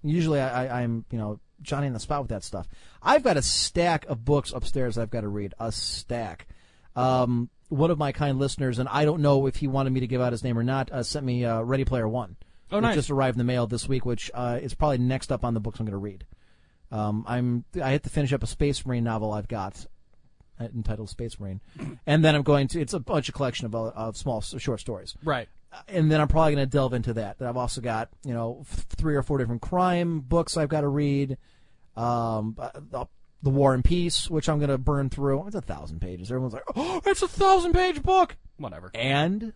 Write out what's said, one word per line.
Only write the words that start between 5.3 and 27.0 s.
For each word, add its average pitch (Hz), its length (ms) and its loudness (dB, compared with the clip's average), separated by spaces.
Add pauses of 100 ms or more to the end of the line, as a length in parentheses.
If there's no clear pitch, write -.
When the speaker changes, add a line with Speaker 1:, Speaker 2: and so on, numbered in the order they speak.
Speaker 1:
A 113 120 -2
stack. - 760 -6 (480)
Um, 123 540 2 (180)
one 156 220 4
of 165 80 2
my 143 140 0
kind 139 260 0
listeners, 131 400 0
and 127 100 -2
I 147 160 2
don't 151 160 2
know 139 260 6
if 131 100 0
he 147 100 0
wanted 135 260 0
me 131 80 2
to 127 60 -2
give 123 160 0
out 123 100 2
his 113 120 -4
name 120 140 0
or 117 60 0
not, 131 260 0
uh, 127 120 -4
sent 139 240 -4
me, 123 180 0
uh, 113 180 0
Ready 131 220 0
Player 120 240 2
One. 110 280 -6 (340)
Speaker 2:
Oh, 190 60 -2
Speaker 1:
Which 214 60 0
Speaker 2:
nice. 226 120 2
Speaker 1:
just 147 160 0
arrived 135 260 2
in - 20 -2
the 120 60 2
mail 123 220 2
this 113 220 -4
week, 131 160 0
which, - 300 -2
uh, 120 260 -2
is 135 140 -6
probably 147 240 2
next 127 340 0
up 127 120 -2
on 120 100 0
the 110 60 0
books 107 200 -6
I'm 110 60 -4
gonna 101 120 -4
read. 98 280 -10 (680)
Um, 107 340 -2
I'm, 123 380 0 (180)
I 131 100 2
have 147 100 2
to - 80 -6
finish 139 240 2
up 127 80 -2
a 107 40 -4
Space - 400 0
Marine 120 180 0
novel 110 280 -2
I've 104 160 -4
got 101 380 -8 (720)
entitled 110 480 -4
Space - 300 -10
Marine. 95 220 -8 (460)
And 156 180 6
then 156 100 8
I'm 147 80 2
going 139 260 4
to, 165 120 -2
it's 143 140 -4
a 185 40 -2
bunch 147 300 -2
of - 60 -8
collection 127 320 -4
of, 107 80 -8
uh, 113 140 -4
of 110 280 -8
small 120 220 -4
s-, - 200 -8
short 113 220 -4
stories. 98 420 -10
Speaker 2:
Right. 139 260 -2 (240)
Speaker 1:
Uh, - 160 -20
and 165 220 4
then 156 100 6
I'm 147 80 4
probably 156 260 6
gonna 139 120 2
delve 131 280 2
into 117 200 -2